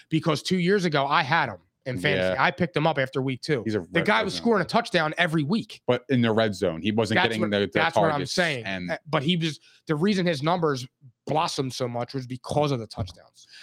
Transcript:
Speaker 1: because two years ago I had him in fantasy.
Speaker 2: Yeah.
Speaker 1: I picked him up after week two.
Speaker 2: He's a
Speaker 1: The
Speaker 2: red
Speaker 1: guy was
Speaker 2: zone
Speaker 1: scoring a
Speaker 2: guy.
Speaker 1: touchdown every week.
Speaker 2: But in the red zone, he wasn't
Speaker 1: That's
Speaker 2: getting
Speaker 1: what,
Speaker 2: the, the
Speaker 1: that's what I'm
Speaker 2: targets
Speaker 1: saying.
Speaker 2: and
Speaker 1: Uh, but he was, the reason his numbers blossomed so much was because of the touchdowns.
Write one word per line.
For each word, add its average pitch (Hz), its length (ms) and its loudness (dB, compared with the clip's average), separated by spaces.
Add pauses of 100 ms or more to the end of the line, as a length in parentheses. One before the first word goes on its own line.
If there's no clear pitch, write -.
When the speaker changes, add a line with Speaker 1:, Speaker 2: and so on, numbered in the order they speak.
(100)
Speaker 1:
because 156 320 0
two 185 160 0
years 180 260 2
ago 147 220 0
I 156 160 2
had 147 260 2
him 98 100 -10 (280)
in 127 120 -6
fantasy. 95 360 2
Speaker 2:
Yeah. 131 80 2
Speaker 1:
I 175 80 4
picked 175 260 -2
him 151 100 2
up 151 120 0
after 135 220 -2
week 131 220 -4
two. 135 220 -2
Speaker 2:
He's 110 100 0
a 101 60 2
Speaker 1:
The 82 60 -6 (140)
Speaker 2:
red 165 60 0
Speaker 1:
guy 214 160 2
was 196 120 -4
Speaker 2:
zone - 80 -8
Speaker 1:
scoring 220 200 2
a - 20 -4
Speaker 2:
guy. - 40 -8
Speaker 1:
touchdown 175 500 0
every 165 240 2
week. 180 440 -4
Speaker 2:
But 123 220 2
in 127 140 4
the 117 100 4
red 110 220 2
zone, 87 260 -2
he 104 120 0
wasn't 110 240 2
Speaker 1:
That's 185 120 4
Speaker 2:
getting 113 140 -4
Speaker 1:
what, 104 80 -2
Speaker 2:
the, 101 100 2
the 98 140 0
Speaker 1:
that's 160 220 0
what - 80 4
I'm 156 80 2
Speaker 2:
targets 139 200 -4
Speaker 1:
saying. 151 320 -2
Speaker 2:
and 92 280 -6
Speaker 1:
Uh, 151 60 -6 (100)
but 147 140 0
he 175 140 2
was, 160 240 -4 (260)
the 156 100 0
reason 185 300 2
his 156 160 -2
numbers 151 440 0 (400)
blossomed 147 460 -2
so 127 160 -4
much 120 260 -6
was 131 120 -8
because 143 460 -2
of 127 80 -2
the 107 60 -10
touchdowns. - 600 -12 (160)